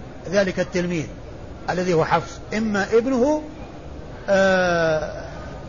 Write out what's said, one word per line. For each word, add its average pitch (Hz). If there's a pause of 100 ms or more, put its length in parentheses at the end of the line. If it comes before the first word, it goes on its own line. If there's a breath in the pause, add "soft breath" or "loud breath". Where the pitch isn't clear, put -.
(320)
ذلك 185
التلميذ 175 (640)
الذي 180
هو 160
حفص، - (180)
إما 202
ابنه، 262 (880)
آه، 175 (460)